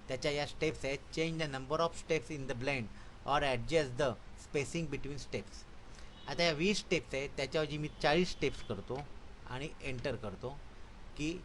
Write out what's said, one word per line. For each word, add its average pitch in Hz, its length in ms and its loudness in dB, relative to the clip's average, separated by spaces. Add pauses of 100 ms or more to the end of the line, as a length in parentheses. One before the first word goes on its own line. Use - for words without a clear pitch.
त्याच्या 135 220 0
या 143 160 2
स्टेप्स - 380 0
आहेत. 139 140 0 (140)
Change 160 280 0
the 147 140 0
number 131 240 0
of 165 120 4
steps 160 400 0
in 139 160 -4
the 127 100 0
blend 131 280 0 (420)
or 147 160 6
adjust 131 580 4
the 135 100 6 (320)
spacing 151 440 0
between 139 300 -2
steps. - 480 -6 (640)
आता 151 140 2
या 170 100 8
वीस 185 260 4
स्टेप्स - 360 2
आहेत, 139 220 0
त्याच्याऐवजी 147 420 2
मी 151 100 -2 (140)
चाळीस 165 280 8
स्टेप्स - 320 0
करतो 120 380 -4 (500)
आणि 131 180 -4 (140)
एंटर 131 340 0
करतो, 110 420 -6 (580)
की 160 280 -2